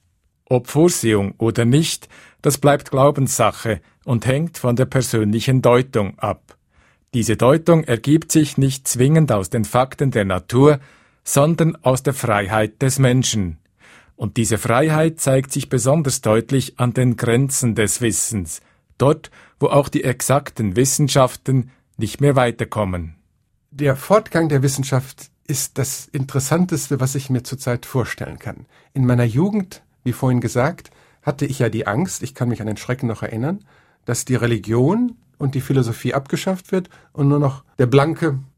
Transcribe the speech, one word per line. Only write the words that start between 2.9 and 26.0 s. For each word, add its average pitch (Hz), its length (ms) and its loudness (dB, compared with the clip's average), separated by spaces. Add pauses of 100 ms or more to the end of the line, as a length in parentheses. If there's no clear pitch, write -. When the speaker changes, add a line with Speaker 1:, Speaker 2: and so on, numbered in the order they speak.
Speaker 1:
Glaubenssache 131 880 2 (240)
und 120 220 -2
hängt 135 320 -2
von 120 180 0
der 131 80 0
persönlichen 117 800 0
Deutung 120 580 2
ab. - 380 -6 (560)
Diese 110 240 0
Deutung 160 480 4
ergibt 135 480 0
sich 156 240 2
nicht 135 280 -2
zwingend 143 460 2
aus 98 180 0
den 113 140 -2
Fakten 131 480 0
der 107 140 0
Natur, 127 560 2 (420)
sondern 160 600 0
aus 127 200 2
der 139 100 0
Freiheit 107 680 -2
des 135 180 0
Menschen. 117 600 0 (580)
Und 104 180 -8
diese 110 220 0
Freiheit 156 640 2
zeigt 135 320 0
sich 139 160 -6
besonders 131 500 0
deutlich 113 640 0
an 123 120 0
den 123 220 2
Grenzen 120 600 0
des 107 260 0
Wissens, 104 580 -4 (380)
dort, 151 340 0 (260)
wo 143 100 0
auch 143 200 2
die - 160 -4
exakten 123 720 -2
Wissenschaften 135 960 0 (240)
nicht 110 240 -6
mehr 143 160 2
weiterkommen. 101 800 -2 (560)
Speaker 2:
Der 139 240 0
Fortgang 165 540 0
der 139 140 2
Wissenschaft 135 680 -4 (160)
ist - 300 -6
das - 300 -6